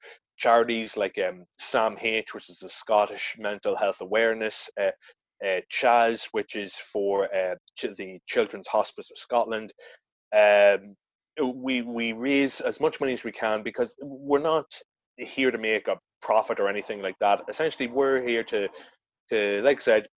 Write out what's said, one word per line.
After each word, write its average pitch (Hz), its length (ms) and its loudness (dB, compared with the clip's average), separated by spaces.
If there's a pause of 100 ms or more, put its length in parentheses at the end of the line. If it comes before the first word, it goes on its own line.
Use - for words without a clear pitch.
(360)
charities 117 600 2
like, 101 220 -2
um, 92 260 -2 (140)
Sam 110 420 0
H, 110 320 -2
which - 160 -16
is - 120 -18
the 92 100 -16
Scottish 104 680 0
Mental 104 360 -2
Health 101 240 -2
Awareness, 110 720 -2 (100)
uh, 95 120 2 (520)
uh, 95 160 0 (120)
Chaz, 117 580 2
which - 260 -6
is 101 180 -8
for, 98 500 -2 (100)
uh, 92 220 -2 (200)
ch-, 104 200 -8
the 92 300 -12
Children's 107 420 -2
Hospice - 420 -2
of - 80 -20
Scotland. 110 540 -4 (640)
Um, 101 580 6 (600)
we, 127 280 -4
we 117 300 -4
raise 135 480 0
as 120 200 -4
much - 200 0
money 135 140 -2
as 113 100 -8
we 113 80 -8
can 107 300 -2
because 113 380 -4
we're 139 400 -2
not 156 260 0 (500)
here 127 340 0
to 117 80 0
make 110 300 0
a 95 100 0 (240)
profit 110 380 2
or 101 80 2
anything 101 340 -6
like 95 180 -6
that. 101 280 4
Essentially, 139 400 -4
we're 135 360 2
here 117 200 0
to, 101 240 -2 (600)
to, 104 320 0
like 139 160 4
I - 40 -14
said 110 240 4 (120)